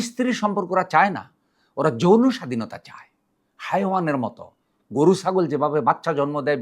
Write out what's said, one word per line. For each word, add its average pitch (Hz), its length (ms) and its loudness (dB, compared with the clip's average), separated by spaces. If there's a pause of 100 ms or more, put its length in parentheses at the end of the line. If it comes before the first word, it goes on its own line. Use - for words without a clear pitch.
স্ত্রীর 254 340 -4
সম্পর্ক 202 300 -2
ওরা 185 220 0
চায় 190 240 4
না, 95 60 -10 (540)
ওরা 147 120 2 (120)
যৌন 214 220 6 (140)
স্বাধীনতা 117 400 -8 (100)
চায়। - 220 -20 (500)
হায়ওয়ানের 180 640 -2
মতো, - 220 -10 (460)
গরু 170 300 4
ছাগল 185 300 0
যেভাবে 147 300 0
বাচ্চা - 380 0
জন্ম 143 220 -2
দেয় 143 200 0